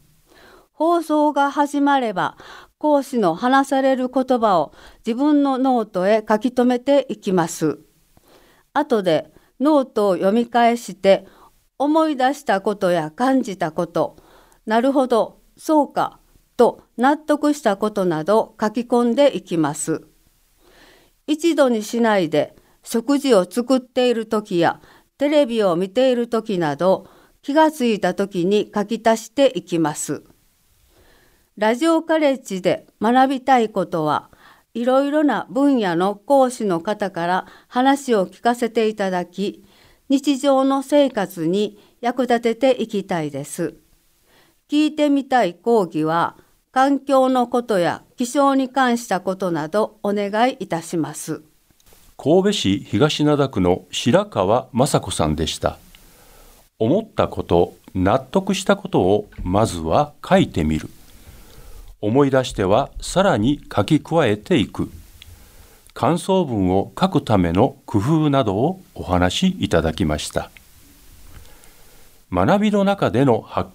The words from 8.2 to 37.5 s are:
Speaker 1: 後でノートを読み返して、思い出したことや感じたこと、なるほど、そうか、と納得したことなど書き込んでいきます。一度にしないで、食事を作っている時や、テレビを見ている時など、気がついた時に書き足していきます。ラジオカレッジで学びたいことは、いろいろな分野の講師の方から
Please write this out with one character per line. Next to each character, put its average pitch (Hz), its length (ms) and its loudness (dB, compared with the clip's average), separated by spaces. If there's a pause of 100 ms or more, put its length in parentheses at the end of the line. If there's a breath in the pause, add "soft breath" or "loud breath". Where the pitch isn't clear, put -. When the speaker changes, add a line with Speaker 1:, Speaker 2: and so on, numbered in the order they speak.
Speaker 1:
後 262 320 -2
で 156 280 0 (280 soft breath)
ノ 285 220 4
ー - 20 -2
ト 208 240 -2
を 185 80 2
読 190 160 0
み 233 160 0
返 233 280 2
し 208 200 -14
て、 190 280 4 (540 loud breath)
思 311 300 2
い 294 80 -4
出 254 180 0
し - 100 -14
た 196 160 0
こ 208 140 -4
と 190 160 0
や 156 220 -2
感 262 300 0
じ 190 140 -8
た 156 140 -4
こ 170 160 -4
と、 165 300 -4 (500 soft breath)
な 226 140 2
る 269 100 2
ほ 254 160 0
ど、 226 320 -2 (180)
そ 302 260 0
う - 100 -4
か、 147 260 -6 (380)
と - 260 2 (140)
納 269 200 2
得 294 380 -2
し - 80 -8
た 196 140 0
こ 214 160 -4
と 196 120 -2
な 156 200 -2
ど 208 360 0
書 214 120 -2
き 240 80 -4
込 240 300 0
ん 233 40 -2
で 277 220 2
い 175 60 -8
き 175 140 -6
ま 151 180 0
す。 - 300 -6 (1200 soft breath)
一 311 260 0
度 277 140 4
に 220 160 -2
し 233 160 -4
な 220 180 4
い 160 100 0
で、 147 280 -2 (260 soft breath)
食 269 380 -2
事 269 140 2
を 185 140 4
作 240 280 -2
っ 254 40 0
て 247 300 -2
い 233 40 0
る 226 120 -6
時 208 320 -4
や、 160 220 0 (360 soft breath)
テ 285 120 -2
レ 294 180 4
ビ 226 160 -2
を 175 140 2
見 190 140 -2
て 254 200 2
い 240 60 2
る 240 100 -2
時 220 320 -4
な 151 160 -2
ど、 175 320 0 (360 soft breath)
気 277 120 -6
が 311 160 4
つ 277 160 -4
い 214 140 0
た 180 140 -2
時 196 320 -4
に 208 280 0
書 208 100 -2
き 220 200 -6
足 226 220 0
し - 60 -20
て 277 220 2
い 175 80 -6
き 170 160 -6
ま 151 160 -2
す。 - 300 -8 (1300 soft breath)
ラ 214 200 0
ジ 311 100 -2
オ 330 160 2
カ 330 160 0
レ 294 140 2
ッ 262 100 -6
ジ 185 200 -8
で 170 260 -2 (120)
学 254 300 2
び 262 100 -4
た 254 200 2
い 220 80 0
こ 190 180 -4
と 160 180 -4
は、 143 240 -2 (460 soft breath)
い 233 100 -6
ろ 262 200 2
い 285 60 -2
ろ 302 120 2
な 233 280 0
分 269 280 2
野 185 160 0
の 190 220 0
講 262 340 2
師 233 140 -8
の 170 160 0
方 202 320 -4
か 170 160 -6
ら 185 180 -2 (220 loud breath)